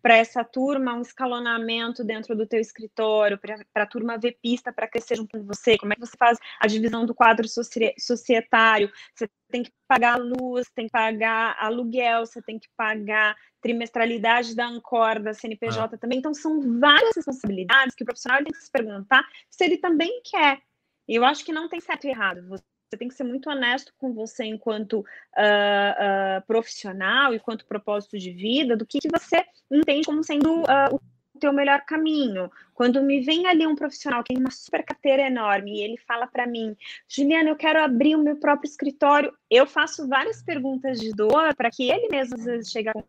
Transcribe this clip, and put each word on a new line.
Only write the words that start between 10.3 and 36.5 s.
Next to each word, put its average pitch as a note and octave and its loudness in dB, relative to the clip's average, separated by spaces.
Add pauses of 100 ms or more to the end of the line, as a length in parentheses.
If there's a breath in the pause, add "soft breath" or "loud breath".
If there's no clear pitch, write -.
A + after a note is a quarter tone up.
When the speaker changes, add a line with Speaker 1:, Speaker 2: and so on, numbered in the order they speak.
Speaker 1:
tem A3+ -6
que A3 -12
pagar A3 0
aluguel, A#3 -2
você A#3 -18
tem A3 -14
que - -20
pagar G#3+ 0 (280 soft breath)
trimestralidade A#3 0
da A#3+ -2
ANCOR, A3+ 0
da G#3+ -6
C G#3+ -12
N A3 -8
P A3+ -6
J A3+ -4
Speaker 2:
Ah. A3 -18
Speaker 1:
também. B3 -4
Então, D4 -4
são C#4+ -2
várias D4 6
responsabilidades B3+ 0
que - -12
o A3 -6
profissional B3+ -2
tem D#4 -10
que - -14
se - -20
perguntar A3 0 (240 loud breath)
se - -2
ele F4+ 2
também F4+ 0
quer. C#4+ 0 (480)
E A3+ 0
eu A#3+ 4
acho D4 2
que E4+ -6
não D#4+ -6
tem E4+ -10
certo D#4 -8
e C#4 -4
errado. G3 -4
Você - -16
tem A#3+ -10
que B3+ -14
ser C4+ -8
muito C4 -8
honesto C4 -2
com C4 -6
você A3 -8
enquanto, A3 -6 (320 loud breath)
ah, G3+ 2 (420)
ah, F#3+ -6
profissional, A3+ 0
enquanto A3 -8
propósito G#3 -6
de F#3 -10
vida, A#3 0
do G#3+ -6
que, C#4+ -4
que D#4+ -6
você E4+ 0 (240 soft breath)
entende D4 2
como D4+ -2
sendo, D#4+ 0
ah, C#4 4
o C#4 -4 (400)
teu C#4+ 2
melhor C#4 2
caminho. D4 -2 (240 soft breath)
Quando B3 2
me C#4 2
vem D#4+ 0
ali D#4+ 4
um D#4 2
profissional C#4+ -4
que B3+ -8
tem B3+ -2
uma C4 0
super - -6
carteira C#4 0
enorme G#3 0
e G3+ -4
ele A3+ -6
fala A#3+ -6
pra A#3+ -4
mim, A3+ -6 (320 loud breath)